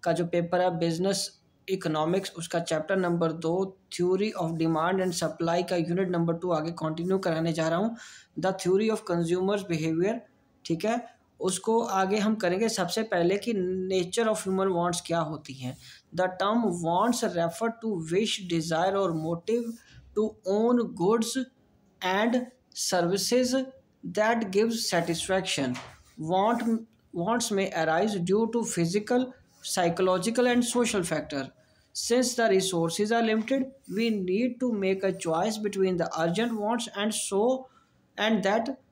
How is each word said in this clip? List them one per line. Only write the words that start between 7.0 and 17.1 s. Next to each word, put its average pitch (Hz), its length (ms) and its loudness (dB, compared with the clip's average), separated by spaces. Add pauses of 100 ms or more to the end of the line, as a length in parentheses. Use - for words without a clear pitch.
कराने 165 340 0
जा 160 160 0
रहा 165 100 2
हूँ, 226 180 0 (440)
The 180 120 0
Theory 190 380 2
of 214 80 0 (120)
Consumers 180 520 2 (100)
Behavior, 165 420 0 (500)
ठीक 165 200 -2
है। 240 300 -2 (260)
उसको 185 400 0
आगे 196 380 0
हम 214 160 2
करेंगे 196 340 0
सबसे 202 340 -2
पहले 190 460 2
कि 233 40 0 (420)
nature 208 420 0
of 214 120 -6
human 190 280 2
wants 170 300 0
क्या 170 140 0
होती 156 320 -6
हैं। 131 260 -10 (380)
The 180 120 2 (140)
term 220 200 2 (240)
wants 208 380 2 (120)